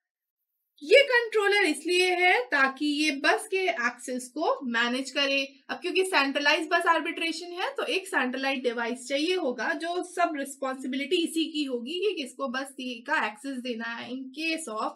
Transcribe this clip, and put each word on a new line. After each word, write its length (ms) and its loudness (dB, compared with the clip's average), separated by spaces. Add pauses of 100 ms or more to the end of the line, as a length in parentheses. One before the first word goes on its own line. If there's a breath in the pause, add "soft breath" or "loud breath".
(840)
ये 200 10
कंट्रोलर 600 4
इसलिए 520 2
है 300 4
ताकि 400 2
ये 260 2
बस 360 2
के 220 0
एक्सेस 580 -4
को 440 -2
मैनेज 400 0
करे। 480 0 (100)
अब 80 -6
क्योंकि 260 0
सेंट्रलाइज्ड 680 2
बस 160 2
आर्बिट्रेशन 600 0
है 280 -6
तो 100 -4
एक 240 -2
सेंट्रलाइज्ड 560 -2
डिवाइस 440 -4
चाहिए 280 0
होगा 380 -2
जो 300 -4
सब 320 0
रिस्पॉन्सिबिलिटी 800 -4
इसी 360 0
की 120 -2
होगी 280 -4
कि 320 -2
किसको 240 -6
बस 320 -6
ये 140 -8
का 340 -2
एक्सेस 300 -10
देना 280 -6
है। 240 -8
In 80 -8
case 640 -6
of 140 -4